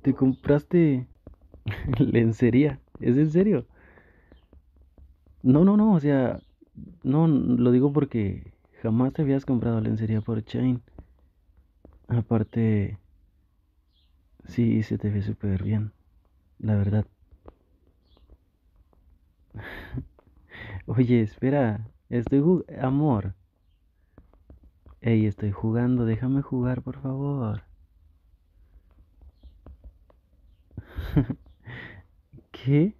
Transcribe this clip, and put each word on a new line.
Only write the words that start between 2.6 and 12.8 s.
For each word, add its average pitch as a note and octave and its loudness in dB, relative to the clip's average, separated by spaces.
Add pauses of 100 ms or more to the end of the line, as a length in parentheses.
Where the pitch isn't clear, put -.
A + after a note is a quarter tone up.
¿Es B2 2
en D#3 2
serio? F3 2 (1800)
No, C3+ 6
no, G3+ 6
no, G#3+ 4
o E3+ 4
sea, C#3 0 (640)
no, D3+ 2
lo B2 2
digo C3 4
porque A2+ -2 (280)
jamás A#2+ 0
te - -4
habías C#3 0
comprado A#2 -2
lencería A2 -2
por A2 -4
Chain. B2 -2 (1300)
Aparte, A2 0 (1500)